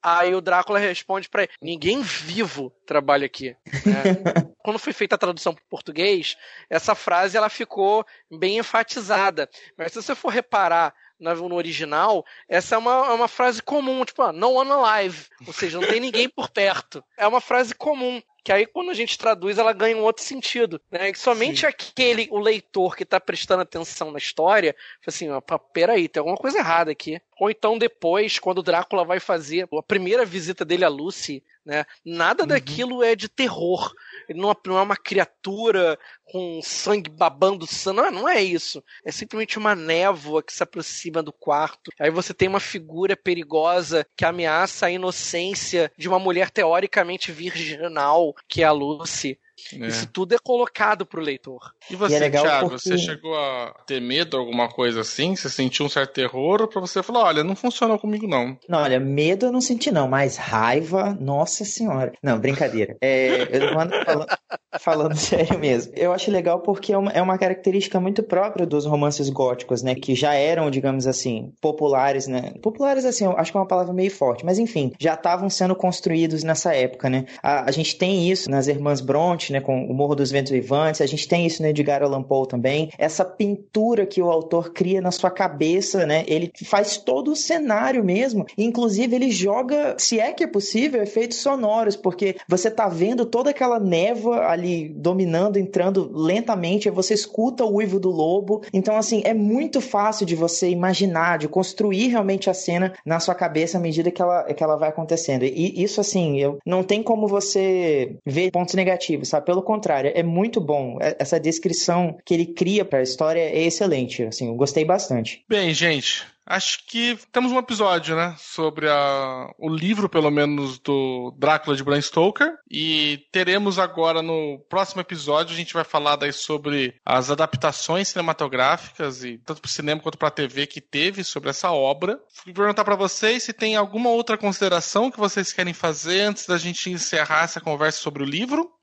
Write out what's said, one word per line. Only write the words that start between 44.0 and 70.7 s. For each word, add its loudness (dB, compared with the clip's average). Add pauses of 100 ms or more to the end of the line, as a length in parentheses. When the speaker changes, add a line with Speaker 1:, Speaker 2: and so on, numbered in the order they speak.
Speaker 1:
que 0
ameaça 0
a 2
inocência -2
de -8
uma 4
mulher 0
teoricamente 0
virginal, 0 (140)
que 0
é 6
a 6
Lucy. -4 (340)
Speaker 3:
É. -10
Speaker 1:
Isso -4
tudo 0
é 2
colocado 0
pro -10
leitor. -8 (180)
Speaker 3:
E -10
você, 2
Speaker 2:
E 4
é 4
legal 4
Speaker 3:
Thiago, 2
Speaker 2:
porque -8 (100)
Speaker 3:
você 2
chegou -4
a -6 (140)
ter -4
medo, -2
alguma 0
coisa 0
assim? -2
Você -6
sentiu 0
um -2
certo 0
terror? 0
Ou 2
pra -4
você -4
falar, 2
"Olha, 4
não -2
funcionou 0
comigo, -4
não"? 0 (120)
Speaker 2:
Não, 2
olha, 4
medo 2
eu 2
não 2
senti, 0
não. 4
Mas 2
raiva, 0
nossa -2
senhora. -4 (100)
Não, 2
brincadeira. -2
É, 2
eu 2
mando 0 (120)
falando, 0
<laughs> -8
falando 2
sério 2
mesmo. 0
Eu 2
acho -2
legal 2
porque -2
é 4
uma, 0
é 2
uma 2
característica 0
muito 0
própria 0
dos 0
romances 0
góticos, 0
né? 0
Que -2
já 2
eram, 2